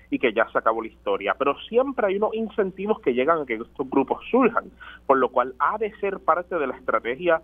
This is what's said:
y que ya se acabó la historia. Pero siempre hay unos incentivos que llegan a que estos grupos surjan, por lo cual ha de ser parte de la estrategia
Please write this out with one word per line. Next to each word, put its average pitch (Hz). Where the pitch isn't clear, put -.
y 139
que 120
ya 110
se 135
acabó 113
la 113
historia. 98
Pero 139
siempre 247
hay 190
unos 208
incentivos 202
que 135
llegan 147
a 139
que 120
estos 127
grupos 135
surjan, 240
por 135
lo 127
cual 123
ha 170
de 214
ser 190
parte 175
de 147
la 127
estrategia 139